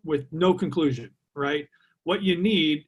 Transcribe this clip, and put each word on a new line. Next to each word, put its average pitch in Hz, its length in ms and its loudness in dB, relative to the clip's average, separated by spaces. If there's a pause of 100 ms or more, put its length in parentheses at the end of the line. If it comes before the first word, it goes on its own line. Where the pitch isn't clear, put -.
with 147 280 -2
no 180 200 2
conclusion, 139 580 -2 (220)
right? 147 340 -4 (360)
What 202 200 -2
you 185 140 2
need 165 500 0